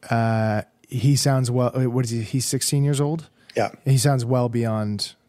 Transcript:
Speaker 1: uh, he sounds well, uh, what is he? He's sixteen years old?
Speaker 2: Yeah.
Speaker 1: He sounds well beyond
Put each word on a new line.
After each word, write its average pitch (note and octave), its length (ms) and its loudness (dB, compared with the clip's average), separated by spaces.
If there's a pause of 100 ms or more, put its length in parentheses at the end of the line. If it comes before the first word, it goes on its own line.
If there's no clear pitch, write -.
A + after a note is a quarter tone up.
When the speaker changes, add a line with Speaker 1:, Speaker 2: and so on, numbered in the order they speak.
Speaker 1:
uh, A2 540 0 (260)
he C3+ 280 2
sounds C3 340 2
well, B2 240 2
uh, C3 160 0
what B2 160 -2
is A2+ 40 -6
he? A2+ 120 -4
He's A#2+ 240 -4
sixteen C#3+ 380 0
years C#3+ 160 0
old? D3+ 280 -2 (260)
Speaker 2:
Yeah. A2 160 0 (140)
Speaker 1:
He C3+ 140 4
sounds C3 260 2
well B2 240 0
beyond A2 680 -2 (140)